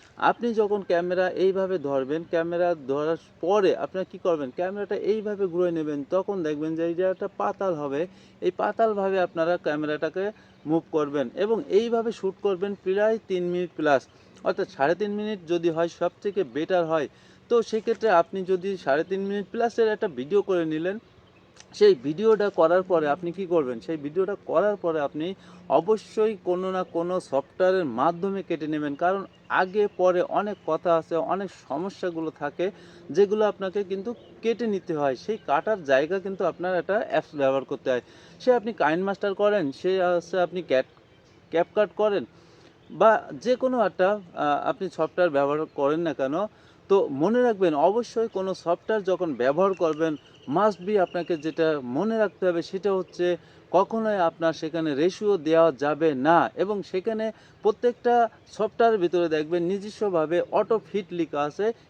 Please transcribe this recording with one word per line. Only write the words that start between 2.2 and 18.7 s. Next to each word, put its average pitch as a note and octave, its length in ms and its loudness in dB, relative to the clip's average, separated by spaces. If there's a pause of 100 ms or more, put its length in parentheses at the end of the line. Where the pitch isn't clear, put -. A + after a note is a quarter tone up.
ক্যামেরা E3+ 360 0 (240)
ধরার D#3 260 -2 (260)
পরে F#3+ 260 4 (140)
আপনারা F#3 260 -6
কী F#3+ 160 -16
করবেন, D3+ 220 0 (100)
ক্যামেরাটা G3 380 -6 (160)
এইভাবে G#3 320 -4 (100)
ঘুরে F3+ 240 0
নেবেন, D3+ 200 -4 (160)
তখন F#3+ 220 -2 (100)
দেখবেন D3+ 320 -4
যে E3 120 -2
এই E3+ 80 -6
যে F#3 60 0 (100)
একটা G3 140 -8 (120)
পাতাল G3 320 -2 (100)
হবে, C#3 180 -4 (460)
এই F3+ 140 0
পাতালভাবে G3+ 680 0
আপনারা E3+ 280 -2 (120)
ক্যামেরাটাকে D3+ 580 -4 (460)
মুভ D#3+ 120 2 (140)
করবেন C#3+ 300 0 (180)
এবং A3 120 0 (220)
এইভাবে A#3 400 0
শ্যুট F#3+ 180 -6 (100)
করবেন G3 260 -2 (120)
প্রায় G#3 320 2 (140)
তিন F3+ 120 -2 (100)
মিনিট F3+ 260 -4
প্লাস, C#3+ 240 4 (440)
অর্থাৎ F#3+ 300 -2
সাড়ে D3 240 2
তিন G#3 180 -2
মিনিট G#3 200 -6 (140)
যদি E3+ 240 0
হয় E3+ 220 0
সব F3 140 -2 (120)
থেকে G#3 160 -2 (140)
বেটার E3 380 0
হয়। D#3 160 0 (420)
তো A#3+ 40 4 (160)
সেক্ষেত্রে A3 380 -2 (120)
আপনি F#3+ 180 -2 (140)
যদি F#3 180 -2 (140)